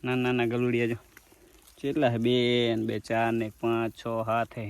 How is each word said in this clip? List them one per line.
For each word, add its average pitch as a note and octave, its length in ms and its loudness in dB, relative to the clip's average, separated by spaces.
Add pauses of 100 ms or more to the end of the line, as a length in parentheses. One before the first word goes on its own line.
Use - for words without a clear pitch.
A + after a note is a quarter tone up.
નાના B2+ 300 0
નાના A#2+ 140 2
ગલુડિયા A#2+ 400 0
જો. A2+ 120 -4 (760)
કેટલા C#3 340 0
છે? A#2 80 -2
બે A#2+ 160 2 (420)
ને A2 100 0
બે, A2 140 -2
ચાર A2+ 320 0
ને A2+ 280 -2
પાંચ, A#2 340 0
છ, - 80 -20 (240)
સાત A2+ 220 0
છે. A2+ 220 -10